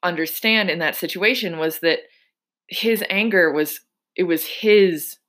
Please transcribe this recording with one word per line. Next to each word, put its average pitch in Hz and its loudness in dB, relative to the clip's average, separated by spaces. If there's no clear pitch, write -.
understand 180 0
in 165 -4
that 156 -2
situation 185 -2
was 160 -4
that 165 0
his 220 -2
anger 190 2
was, 147 -2
it 180 0
was 165 -2
his 196 2